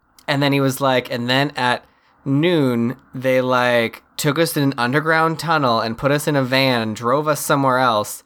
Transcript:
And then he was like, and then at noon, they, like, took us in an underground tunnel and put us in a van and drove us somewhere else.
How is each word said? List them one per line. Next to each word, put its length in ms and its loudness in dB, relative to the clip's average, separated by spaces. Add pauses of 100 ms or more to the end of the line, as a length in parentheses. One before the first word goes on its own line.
(280)
And 120 0
then 120 2
he 80 2
was 200 0
like, 300 0
and 180 -6
then 280 0
at 280 -2 (400)
noon, 720 0 (180)
they, 260 0
like, 640 0 (120)
took 220 -2
us 180 0
in 60 0
an 160 0
underground 640 0
tunnel 400 0
and 180 -6
put 140 0
us 160 0
in 80 0
a 80 2
van 380 2
and 120 -4
drove 320 -2
us 140 -2
somewhere 380 2
else. 480 0